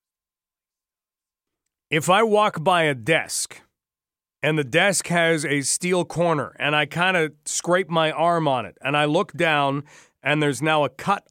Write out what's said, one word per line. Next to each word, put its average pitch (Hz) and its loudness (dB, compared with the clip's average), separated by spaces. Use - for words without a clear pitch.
If 156 0
I 196 6
walk 208 2
by 175 4
a 147 0
desk, 120 -4
and 156 2
the 147 2
desk 165 0
has 165 2
a 143 -2
steel 175 -2
corner, 160 -2
and 143 -2
I 151 0
kinda 165 0
scrape 180 -2
my 160 0
arm 160 0
on 127 -2
it, 87 -16
and 139 -2
I 147 2
look 160 0
down, 143 0
and 147 0
there's 139 0
now 156 2
a 139 -2
cut - -4